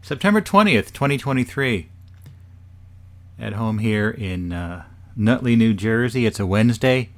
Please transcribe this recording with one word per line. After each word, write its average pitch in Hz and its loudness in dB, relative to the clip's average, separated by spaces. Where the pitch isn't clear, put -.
September 208 0
twentieth, 190 2
twenty 139 -2
twenty-three, 127 -2
at 110 -8
home 110 -4
here 107 0
in, 90 -6
uh, 87 -8
Nutley, 117 2
New 113 4
Jersey. 113 0
It's 104 -2
a 101 0
Wednesday 120 2